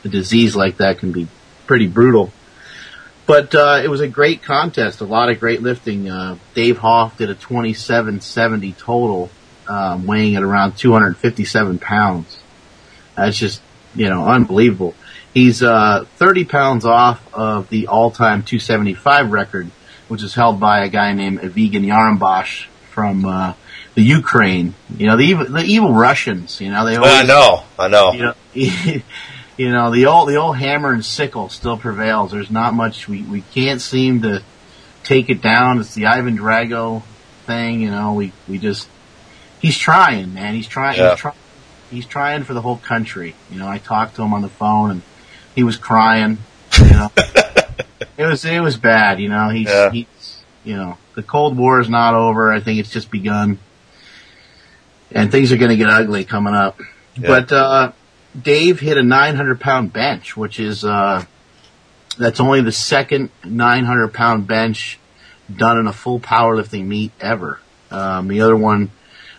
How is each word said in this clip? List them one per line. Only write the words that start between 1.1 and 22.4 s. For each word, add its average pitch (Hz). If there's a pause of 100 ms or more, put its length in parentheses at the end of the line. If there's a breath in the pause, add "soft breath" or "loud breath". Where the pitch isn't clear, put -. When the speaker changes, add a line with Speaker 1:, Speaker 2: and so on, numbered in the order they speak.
Speaker 1:
be 85 (400)
pretty 117
brutal. 107 (920 loud breath)
But, 147
uh, 143
it 151
was 143
a 147
great 147
contest, 139
a 110
lot 117
of 113
great 117
lifting. 110
Uh, 92 (180)
Dave 117
Hoff 113
did 104
a 98
twenty-seven 113
seventy 110
total, 107 (380)
um, 95
weighing 107
at 98
around 101
two 123
hundred 101
fifty-seven 104
pounds. 98 (760 soft breath)
That's 101
just, 104 (340)
you 107
know, 90
unbelievable. 101 (380 loud breath)
He's, 127
uh, 107 (100)
thirty 185
pounds 135
off 120 (100)
of 107
the 110
all-time 110
two 117
seventy-five 110
record, 98 (380 soft breath)
which 104
is 95
held 117
by 104
a 98
guy 104
named 98
Avigan 98
Yarambosh 98 (260)